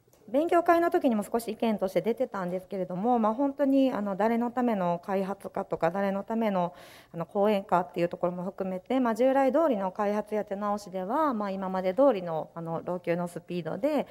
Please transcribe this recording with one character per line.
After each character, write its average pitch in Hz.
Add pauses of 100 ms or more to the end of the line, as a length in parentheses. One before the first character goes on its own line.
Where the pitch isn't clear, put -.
(280)
勉 269
強 339
会 339
の 339
時 339
に 233
も 208
少 233
し -
意 214
見 220
と 190
し 190
て 175
出 220
て 247
た 196
ん 175
で 180
す -
け 208
れ 185
ど 175
も、 233
ま 214
あ、 220
本 277
当 285
に、 269
あ 208
の、 202
誰 220
の 240
た 247
め 240
の 175
開 196
発 196
か 190
と 160
か、 165
誰 196
の 196
た 226
め 226
の、 175 (400)
あ -
の、 165
公 202
園 196
か 180
っ 185
て -
い 170
う 175
と 180
こ -
ろ 180
も 180
含 190
め 185
て、 254
ま 240
あ、 -
従 254
来 269
通 285 (100)
り 220
の 190
開 202
発 208
や 208
手 202
直 202
し 208
で 185
は、 277
ま 208
あ、 196
今 190
ま 185
で 185
通 269
り 196
の、 160
あ 170
の、 165
老 180
朽 175
の 175
ス 170
ピ 175
ー 160
ド 165
で、 277